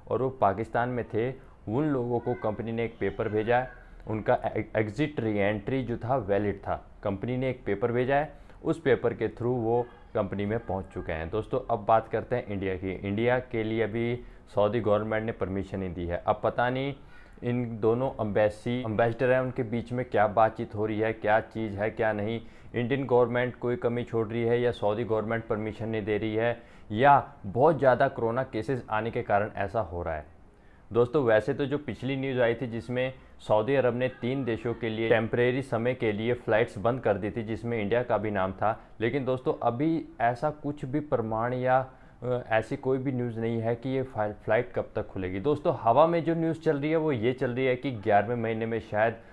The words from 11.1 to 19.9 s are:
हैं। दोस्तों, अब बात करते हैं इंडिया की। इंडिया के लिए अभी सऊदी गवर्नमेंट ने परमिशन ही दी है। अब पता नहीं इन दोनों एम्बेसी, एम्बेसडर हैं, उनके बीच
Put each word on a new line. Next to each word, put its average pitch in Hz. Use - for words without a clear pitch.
हैं। 82
दोस्तों, 107
अब 107
बात 113
करते 117
हैं 120
इंडिया 95
की। 92
इंडिया 113
के 117
लिए 110
अभी 117
सऊदी 104
गवर्नमेंट 107
ने 113
परमिशन 95
ही 92
दी 87
है। 87
अब 104
पता 120
नहीं 135
इन 120
दोनों 120
एम्बेसी, 107
एम्बेसडर 117
हैं, 131
उनके 127
बीच 113